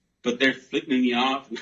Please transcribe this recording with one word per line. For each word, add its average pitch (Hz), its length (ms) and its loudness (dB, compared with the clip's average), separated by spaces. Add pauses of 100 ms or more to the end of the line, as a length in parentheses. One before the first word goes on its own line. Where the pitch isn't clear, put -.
(220)
But 123 160 -2
they're 135 160 2
flipping 135 480 -2
me 123 120 2
off 131 360 -2
and 117 120 -10